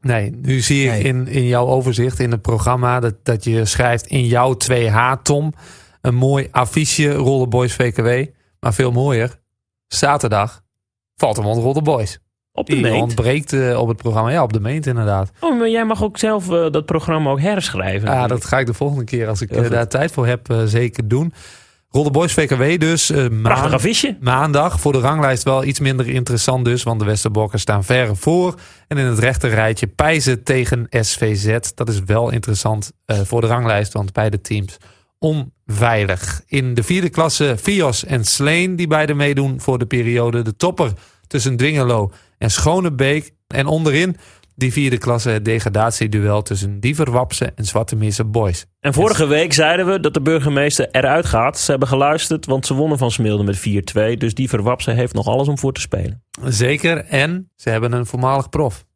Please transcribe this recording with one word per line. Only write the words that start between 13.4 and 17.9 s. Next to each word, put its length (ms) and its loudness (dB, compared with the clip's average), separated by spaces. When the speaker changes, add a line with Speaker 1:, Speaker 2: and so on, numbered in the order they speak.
Speaker 1:
eh, 280 0
op 80 0
het 80 -2
programma. 340 0
Ja, 120 2
op 100 0
de 80 0
meent 260 -4
inderdaad. 440 0
Speaker 3:
Oh, 180 0
maar 100 0
jij 160 0
mag 180 -2
ook 160 -4
zelf, 320 -2
eh, 200 2
dat 160 -2
programma 440 0
ook 100 0
herschrijven. 680 -2